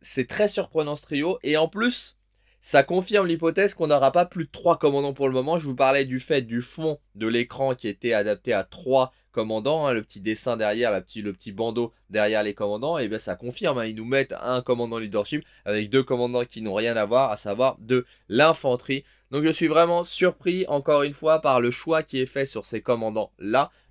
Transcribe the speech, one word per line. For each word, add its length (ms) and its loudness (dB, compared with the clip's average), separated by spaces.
c'est 240 -4
très 220 0
surprenant 480 -4
ce 60 -14
trio 420 -2
et 120 2
en 120 2
plus 480 -4
ça 220 6
confirme 460 2
l'hypothèse 460 2
qu'on 120 -2
n'aura 240 6
pas 140 4
plus 220 -8
de 40 -20
trois 300 2
commandants 320 2
pour 160 0
le 60 0
moment. 260 0
Je 60 -8
vous 100 -6
parlais 280 4
du 140 -4
fait 240 0
du 180 -4
fond 380 -6
de 140 -2
l'écran 480 0
qui 100 -8
était 280 -2
adapté 380 0
à 120 0
trois 480 0
commandants, 560 -2
hein, 60 2
le 100 -2
petit 180 -16
dessin 360 -2
derrière, 340 0
la 100 0
petit, 220 -14
le 100 -6
petit 200 -14
bandeau 400 -2
derrière 320 2
les 120 -4
commandants, 440 -4
et 80 -2
bien 140 -6
ça 160 -8
confirme, 420 -4
hein, 80 -4
ils 80 -8
nous 100 -10
mettent 380 0
un 180 -2
commandant 380 -2
leadership 460 -4
avec 240 -2
deux 140 4
commandants 420 -2
qui 180 -14
n'ont 120 -4
rien 220 0
à 80 2
voir, 260 2
à 60 -4
savoir 420 -2
de 280 -2
l'infanterie. 760 0
Donc 140 -2
je 80 2
suis 160 0
vraiment 340 4
surpris 640 0
encore 380 2
une 100 -4
fois 260 2
par 200 4
le 100 2
choix 320 -2
qui 160 -6
est 80 0
fait 200 -4
sur 180 -10
ces 160 -8
commandants 580 -2
là. 320 0